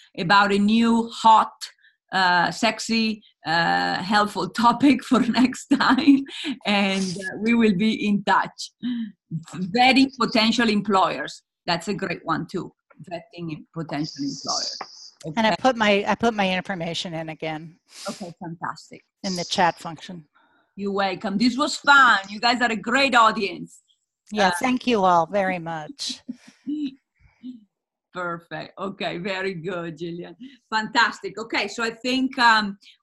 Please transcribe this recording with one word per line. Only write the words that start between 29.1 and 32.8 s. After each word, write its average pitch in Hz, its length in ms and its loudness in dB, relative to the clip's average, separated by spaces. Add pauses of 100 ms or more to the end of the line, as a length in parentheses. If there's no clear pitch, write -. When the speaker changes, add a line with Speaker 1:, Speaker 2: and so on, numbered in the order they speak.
Speaker 1:
very 190 340 -4
good, 170 440 -8
Gillian. 175 380 -12 (340)
Fantastic. 220 720 -2
Okay, 226 300 -4
so - 140 -8
I 226 80 -2
think, 262 480 -2
um, 214 380 4 (260)